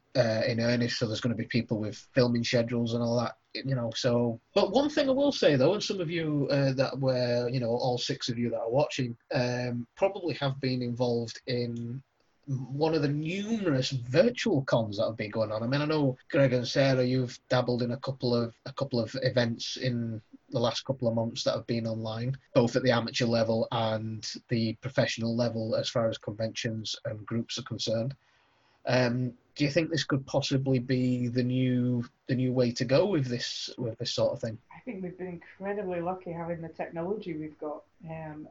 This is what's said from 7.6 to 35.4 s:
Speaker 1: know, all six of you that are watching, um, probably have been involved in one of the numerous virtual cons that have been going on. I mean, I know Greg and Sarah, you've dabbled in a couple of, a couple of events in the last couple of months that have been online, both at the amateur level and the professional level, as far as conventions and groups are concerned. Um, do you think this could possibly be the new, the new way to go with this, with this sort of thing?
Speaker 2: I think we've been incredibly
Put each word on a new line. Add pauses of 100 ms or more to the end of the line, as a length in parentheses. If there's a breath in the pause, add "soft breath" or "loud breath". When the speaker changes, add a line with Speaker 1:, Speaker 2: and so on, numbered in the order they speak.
Speaker 1:
know,
all
six
of
you
that
are
watching, (160)
um, (100)
probably
have
been
involved
in (440)
one
of
the
numerous
virtual
cons
that
have
been
going
on.
I
mean,
I
know (140 loud breath)
Greg
and
Sarah,
you've
dabbled
in
a
couple
of, (120)
a
couple
of
events
in (300)
the
last
couple
of
months
that
have
been
online, (180)
both
at
the
amateur
level
and (160)
the
professional
level,
as
far
as
conventions (120)
and
groups
are
concerned. (720 soft breath)
Um, (240)
do
you
think
this
could
possibly
be
the
new, (240)
the
new
way
to
go
with
this,
with
this
sort
of
thing? (120)
Speaker 2:
I
think
we've
been
incredibly